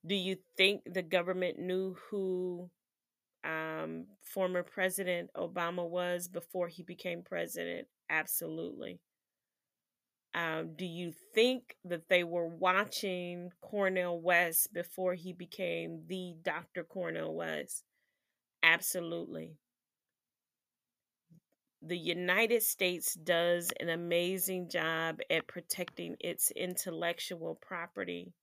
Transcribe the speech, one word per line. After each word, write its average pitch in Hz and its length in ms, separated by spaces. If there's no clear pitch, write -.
Do 185 100
you 190 220
think 196 300
the 180 160
government 180 580
knew 185 380
who, 180 600
um, 160 640
former 185 420
President 180 720
Obama 175 520
was 175 420
before 180 400
he 175 120
became 175 420
president? 170 640
Absolutely. 165 920
Um, 165 440
do 185 80
you 170 280
think 247 500
that 175 260
they 180 140
were 170 240
watching 180 1120
Cornel 185 640
West 170 500
before 180 440
he 175 180
became 170 760
the 180 340
Doctor 170 420
Cornel 165 500
West? 160 500
Absolutely. 165 960
The 170 140
United 180 680
States 180 500
does 175 680
an 170 100
amazing 175 800
job 160 500
at 160 180
protecting 175 720
its - 320
intellectual 170 1040
property. 175 880